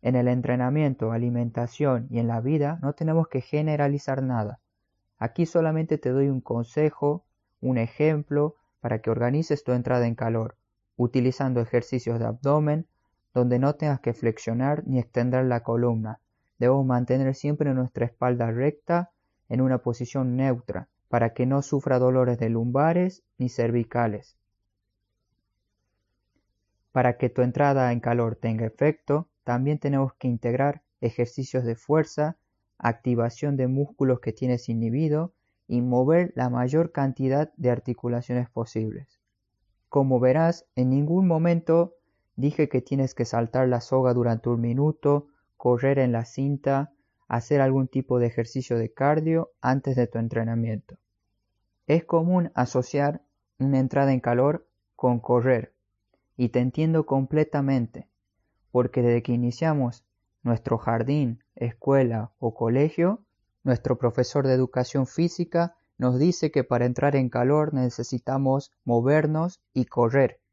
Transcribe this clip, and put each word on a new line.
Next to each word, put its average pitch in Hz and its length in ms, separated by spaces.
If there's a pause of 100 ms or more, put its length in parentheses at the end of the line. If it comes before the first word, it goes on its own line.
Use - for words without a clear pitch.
En 123 140
el 123 120
entrenamiento, 123 840
alimentación 120 960
y 117 80
en 117 100
la 117 140
vida 147 400
no 139 120
tenemos 160 340
que 131 140
generalizar 143 800
nada. 120 380 (580)
Aquí 139 260
solamente 160 540
te 131 100
doy 139 200
un 131 120
consejo, 147 840 (360)
un 127 160
ejemplo, 147 760 (240)
para 113 200
que 117 120
organices 135 520
tu 127 100
entrada 123 340
en 117 80
calor, 113 400 (400)
utilizando 123 680
ejercicios 117 560
de 113 80
abdomen, 147 600 (460)
donde 123 260
no 139 160
tengas 143 240
que 117 140
flexionar 120 760
ni 131 100
extender 123 480
la 120 160
columna. 117 580 (380)
Debemos 131 280
mantener 127 500
siempre 147 400
nuestra 123 300
espalda 123 440
recta, 151 640 (380)
en 120 120
una 131 160
posición 123 580
neutra, 127 540 (200)
para 113 240
que 127 120
no 139 160
sufra 131 380
dolores 127 380
de 117 120
lumbares 143 760 (140)
ni 127 100
cervicales. 117 880 (2500)
Para 123 260
que 127 120
tu 127 120
entrada 127 520
en 117 80
calor 117 340
tenga 113 300
efecto, 147 640 (160)
también 131 340
tenemos 135 360
que - 120
integrar 127 540 (180)
ejercicios 123 640
de 117 120
fuerza, 151 600 (420)
activación 120 760
de 131 120
músculos 131 520
que 110 140
tienes 127 340
inhibido 143 640 (340)
y 120 160
mover 131 540
la 127 140
mayor 131 420
cantidad 139 640
de 123 160
articulaciones 120 800
posibles. 113 720 (640)
Como 135 320
verás, 160 460 (100)
en 127 140
ningún 151 360
momento 170 680 (420)
dije 143 320
que 127 140
tienes 135 340
que 123 100
saltar 117 440
la 123 100
soga 127 340
durante 120 360
un 117 100
minuto, 143 680 (280)
correr 131 440
en 127 120
la 117 140
cinta, 139 640 (360)
hacer 117 320
algún 135 300
tipo 127 300
de 120 80
ejercicio 120 500
de 113 160
cardio 160 640
antes 131 380
de 123 100
tu 120 100
entrenamiento. 113 800 (880)
Es 165 200
común 170 480
asociar 143 680 (380)
una 135 200
entrada 135 340
en 127 80
calor 127 460 (280)
con 123 240
correr, 123 540 (640)
y 123 120
te 123 100
entiendo 156 460
completamente, 135 1040 (640)
porque 123 300
desde 120 220
que 120 100
iniciamos 123 720 (360)
nuestro 113 360
jardín, 120 640 (120)
escuela 123 840
o 117 140
colegio, 156 680 (420)
nuestro 127 320
profesor 131 500
de 131 60
educación 127 520
física 170 720 (220)
nos 127 220
dice 160 320
que 135 120
para 120 220
entrar 139 320
en 131 100
calor 147 460
necesitamos 131 960 (140)
movernos 151 760 (140)
y 127 100
correr. 120 560 (140)